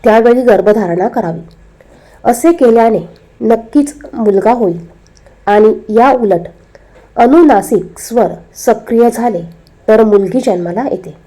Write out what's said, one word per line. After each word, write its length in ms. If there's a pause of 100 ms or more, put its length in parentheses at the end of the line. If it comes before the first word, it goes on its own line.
त्यावेळी 380
गर्भधारणा 680
करावी. 320 (840)
असे 280
केल्याने 480 (420)
नक्कीच 540 (180)
मुलगा 380
होईल 360 (580)
आणि 480
या 180
उलट 300 (760)
अनुनासिक 840
स्वर 280 (280)
सक्रिय 540
झाले 320 (460)
तर 160
मुलगी 360
जन्माला 520
येते. 360